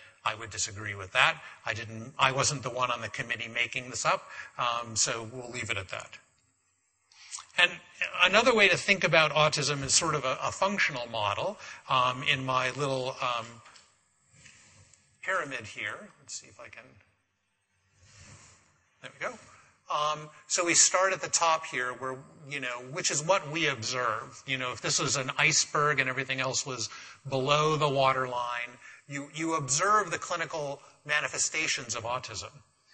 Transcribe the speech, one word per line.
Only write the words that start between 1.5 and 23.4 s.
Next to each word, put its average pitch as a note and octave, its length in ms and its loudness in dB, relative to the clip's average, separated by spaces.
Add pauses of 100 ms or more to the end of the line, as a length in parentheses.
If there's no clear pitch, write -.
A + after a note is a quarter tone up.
I A#2 80 -2
didn't, A2+ 440 -10
I C3+ 140 4
wasn't C3+ 320 0
the B2+ 60 -4
one B2 220 0
on A#2 100 -2
the A2 80 -6
committee A#2+ 440 -6
making B2 360 -4
this A#2 160 -4
up, F#3 160 2 (360)
um, A#2 380 -2
so C3 160 2 (200)
we'll B2 200 -10
leave A#2+ 180 -8
it A2 80 0
at F#2 120 -8
that. - 280 -12 (1400)
And F3 120 6 (520)
another A3+ 300 6
way G#3 160 8
to E3+ 80 4
think F#3+ 260 2
about D#3+ 280 6
autism D3 520 2
is C3 100 0
sort D#3 220 4
of C3 100 -2
a, C3 180 0
a B2 80 0
functional D#3+ 600 0
model, A#2 460 -2 (320)
um, B2+ 340 2
in C3+ 220 0
my B2+ 260 0
little, C3 500 -4
um, A#2+ 240 -2 (1800)
pyramid C#3+ 440 -2
here. B2 440 -8 (100)
Let's C#3 200 -14
see - 80 -20
if - 120 -20
I B2 160 -16
can, A2+ 120 -20 (2250)
there - 160 -12
we D#3 100 -8
go. - 60 -8 (560)
Um, D3+ 400 0 (180)
so F3+ 180 0
we E3+ 80 4
start F#3+ 400 6
at F3 80 -6
the E3+ 80 -6
top E3 360 4
here B2 340 -4
where, C3 180 -6 (320)
you C#3+ 100 -6
know, B2 180 -6 (140)
which F3 180 -2
is D3 140 0
what E3+ 260 2